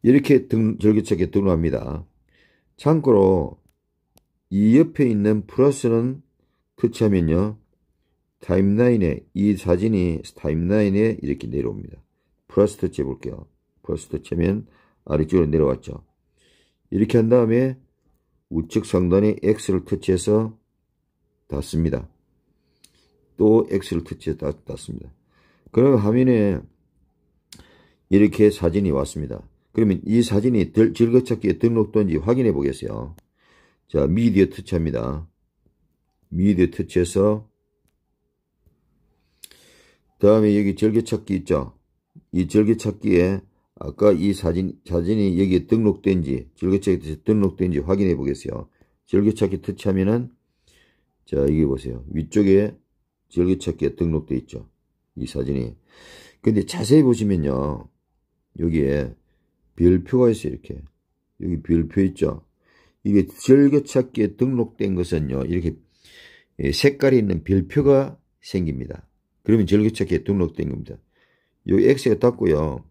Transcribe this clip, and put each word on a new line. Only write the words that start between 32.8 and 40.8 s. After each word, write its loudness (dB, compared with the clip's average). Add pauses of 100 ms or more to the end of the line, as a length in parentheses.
자, 0
미디어 4
터치합니다. -6 (1000)
미디어 2
터치해서 -2 (2750)
다음에 4
여기 0
즐겨찾기 -2